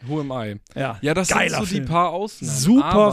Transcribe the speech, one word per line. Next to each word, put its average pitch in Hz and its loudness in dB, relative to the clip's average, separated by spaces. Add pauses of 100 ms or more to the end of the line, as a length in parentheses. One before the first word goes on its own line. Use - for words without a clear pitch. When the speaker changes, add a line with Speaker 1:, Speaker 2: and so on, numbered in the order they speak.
Speaker 1:
Who 151 -4
Am 139 -6
I? 110 -8 (180)
Speaker 2:
Ja, 127 -6
Speaker 1:
Ja, 147 0
das 180 -2
sind - 0
Speaker 2:
geiler 160 0
Speaker 1:
so - -2
die 175 -6
Speaker 2:
Film. 135 -4
Speaker 1:
paar 170 0
Ausnahmen. 170 -8
Speaker 2:
Super 226 6
Speaker 1:
Aber 208 4